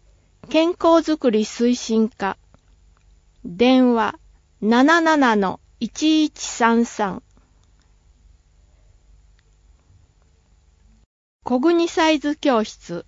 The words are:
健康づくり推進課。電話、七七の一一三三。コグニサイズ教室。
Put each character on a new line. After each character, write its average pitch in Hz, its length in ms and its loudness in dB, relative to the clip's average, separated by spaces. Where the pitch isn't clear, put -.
健 320 180 0
康 330 360 2
づ 311 140 -2
く 254 140 0
り 214 100 0
推 240 320 -2
進 220 360 -2
課。 - 280 -8
電 247 520 2
話、 214 240 -4
七 262 400 2
七 294 340 2
の 196 240 -4
一 311 460 -2
一 - 160 -12
三 233 440 0
三。 208 360 -8
コ 247 160 -2
グ 320 120 2
ニ 339 160 0
サ 330 220 0
イ 311 80 2
ズ 294 180 -4
教 240 280 0
室。 - 440 -12